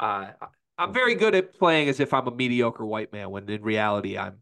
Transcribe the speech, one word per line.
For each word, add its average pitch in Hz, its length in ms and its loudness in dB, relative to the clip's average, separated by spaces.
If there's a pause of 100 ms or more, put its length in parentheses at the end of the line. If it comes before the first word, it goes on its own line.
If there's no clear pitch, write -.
Uh, 101 280 -4 (120)
I, - 60 -14 (320)
I'm 175 160 -2
very 247 220 2
good 214 180 4
at 185 240 0
playing 160 320 4
as 135 100 -2
if 139 140 2
I'm 127 120 0
a 120 80 -4
mediocre 120 520 0
white 110 260 -6
man 104 160 -10
when 98 220 -10
in 107 120 -6
reality 104 540 0
I'm 98 260 -10